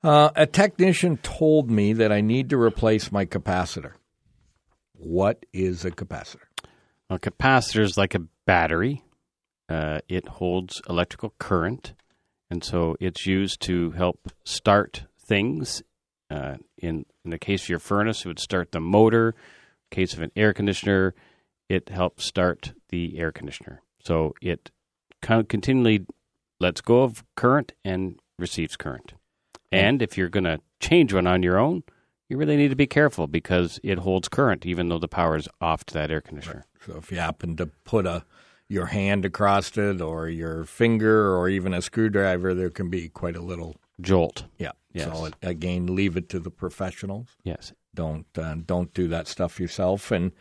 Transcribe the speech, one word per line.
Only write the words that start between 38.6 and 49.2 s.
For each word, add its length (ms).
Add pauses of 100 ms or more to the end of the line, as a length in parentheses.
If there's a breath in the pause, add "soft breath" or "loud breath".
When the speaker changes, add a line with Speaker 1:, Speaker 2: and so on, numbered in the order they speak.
Speaker 1:
your 200
hand 380
across 520
it 240
or 280
your 360
finger 720
or 120
even 240
a 80
screwdriver, 720
there 180
can 180
be 200
quite 260
a 60
little 340 (260)
Speaker 2:
Jolt. 440 (120)
Speaker 1:
Yeah. 140 (220)
Speaker 2:
Yes. 220
Speaker 1:
So 100
it, 180
again, 520
leave 220
it 120
to 100
the 100
professionals. 800 (160)
Speaker 2:
Yes. 300 (220)
Speaker 1:
Don't, 300 (120)
uh, 180 (100)
don't 300
do 140
that 180